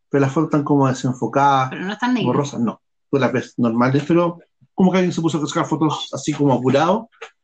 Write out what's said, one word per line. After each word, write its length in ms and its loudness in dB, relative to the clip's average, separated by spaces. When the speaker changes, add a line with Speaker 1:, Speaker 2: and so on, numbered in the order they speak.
Speaker 1:
pero 120 2
las 100 2
fotos 160 0
están 160 0
como 240 2
desenfocadas, 840 0
Speaker 2:
Pero 120 -10
no 100 -6
están 200 -2
negras. 140 0
Speaker 1:
borrosas, 340 -2
no. 200 -6
Tú 80 0
las 140 0
ves 240 -4
normales, 500 2
pero 320 0
como 180 4
que 80 2
alguien 140 2
se 80 -4
puso 220 -2
a 40 -2
sacar 200 -2
fotos 460 -2
así 200 -6
como 200 2
apurado, 560 0